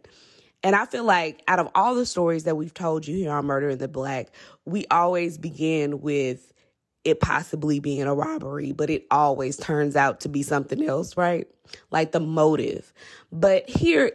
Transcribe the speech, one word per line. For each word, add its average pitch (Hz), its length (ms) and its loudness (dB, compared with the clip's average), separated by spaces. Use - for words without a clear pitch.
And 196 120 4
I 226 80 0
feel 240 180 -6
like 175 460 2
out 180 100 4
of 160 160 -2
all 220 180 4
the 247 120 0
stories 165 400 0
that 160 100 0
we've 156 180 -8
told 160 320 -4
you 147 120 -6
here 165 140 -2
on 143 160 -2
Murder 139 240 0
in 131 80 -4
the 135 100 -6
Black, 135 400 -6
we 185 260 -4
always 175 480 2
begin 151 640 -2
with 139 540 -4
it 156 160 2
possibly 151 640 -2
being 143 220 -4
a 139 100 0
robbery, 143 580 -4
but 147 180 -2
it - 220 -4
always 139 460 2
turns 147 400 0
out 139 240 2
to 156 80 -8
be 143 120 -4
something 143 400 -2
else, 175 360 -2
right? 175 320 0
Like 160 220 0
the 170 80 2
motive. 156 720 0
But 185 400 4
here 311 460 4